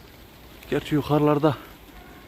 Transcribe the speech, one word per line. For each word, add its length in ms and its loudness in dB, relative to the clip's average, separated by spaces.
Gerçi 260 -4
yukarılarda 600 2